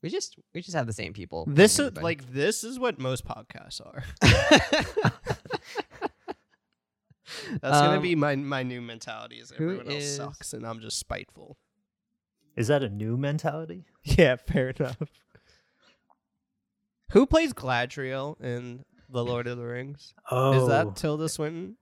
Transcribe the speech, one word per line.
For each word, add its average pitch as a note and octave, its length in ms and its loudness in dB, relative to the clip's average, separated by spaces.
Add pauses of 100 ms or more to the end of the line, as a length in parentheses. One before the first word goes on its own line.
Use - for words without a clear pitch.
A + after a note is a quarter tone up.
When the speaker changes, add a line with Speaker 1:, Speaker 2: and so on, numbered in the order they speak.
Speaker 1:
We D#3+ 100 -8
just, - 280 -8 (160)
we E3+ 60 -10
just F3 160 -8
have B2+ 100 -2
the A2+ 60 -6
same F#2+ 200 -8
people. E2+ 360 -10
Speaker 2:
This E3+ 320 8
is, C#4+ 80 0
Speaker 1:
Everybody. E3 160 -10
Speaker 2:
like, C#3 280 -6
this D3+ 300 -2
is B3 160 -10
what A#3+ 220 -4
most C3 260 -4
podcasts - 580 -16
are. - 200 -14 (160)
<laughs> - 0 -
Speaker 1:
<laughs> - 880 6 (2500)
Speaker 2:
That's C#3+ 200 4
gonna D3 160 6
Speaker 1:
Um, D3 60 0
Speaker 2:
be F3 120 2
my, D3 220 2
my C#3 260 -4
new B2 180 -6
mentality A#2 560 -14
is A2+ 140 -20
Speaker 1:
who - 200 -6
Speaker 2:
everyone F#3+ 220 -8
else C#3+ 120 -6
Speaker 1:
is C#3+ 120 -6
Speaker 2:
sucks - 360 -12
and A#2 140 -10
I'm A2+ 140 -10
just A2 180 -8
spiteful. - 600 -12 (1000)
Speaker 3:
Is A2+ 120 0
that C#3+ 140 4
a A#2+ 60 -4
new G#2+ 280 -4
mentality? D#3 680 -4 (100)
Speaker 2:
<laughs> - 100 -20
Yeah, C#3+ 320 6
fair C3 340 -2
enough. B2+ 260 -6 (2250)
Who C4 160 8
plays D#4+ 260 4
Gladriel C3 880 -4
in B2 420 -8 (260)
The B2 120 -4
Lord A#2+ 240 -2
of A#2+ 120 -6
the A#2+ 80 -10
Rings? B2+ 480 -12 (160)
Speaker 3:
Oh. C3 320 4
Speaker 2:
Is B2 60 4
that G#2+ 280 2
Tilda D#3 320 -2
Swinton? E3 540 -6